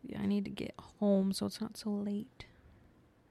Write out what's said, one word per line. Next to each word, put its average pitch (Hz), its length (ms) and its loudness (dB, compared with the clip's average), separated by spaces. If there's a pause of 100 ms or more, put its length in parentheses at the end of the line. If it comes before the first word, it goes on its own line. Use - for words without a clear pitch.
Yeah, - 180 -6
I 202 40 0
need 202 180 2
to 208 80 -6
get - 220 -6 (260)
home 196 320 6
so 202 140 -2
it's 196 160 -4
not 220 160 -6
so 220 140 -6
late. 202 560 -4 (840)